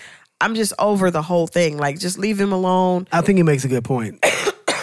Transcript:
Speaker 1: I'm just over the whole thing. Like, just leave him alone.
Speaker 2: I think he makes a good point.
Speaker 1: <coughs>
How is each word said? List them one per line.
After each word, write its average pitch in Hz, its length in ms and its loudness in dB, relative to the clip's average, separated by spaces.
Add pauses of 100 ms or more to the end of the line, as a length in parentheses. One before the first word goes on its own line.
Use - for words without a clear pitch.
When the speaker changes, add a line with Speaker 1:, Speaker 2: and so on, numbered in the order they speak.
(400)
Speaker 1:
I'm 214 140 -2
just 220 240 -2
over 196 320 2
the 165 120 -2
whole 170 240 0
thing. 156 300 0
Like, 147 220 -4
just 180 200 -6
leave 208 220 -2
him 202 120 0
alone. 185 600 2
Speaker 2:
I 170 80 2
think 190 160 4
he 180 60 4
makes 147 220 2
a 135 40 -2
good 123 160 -2
point. 113 460 -4
Speaker 1:
<coughs> - 40 0 (480)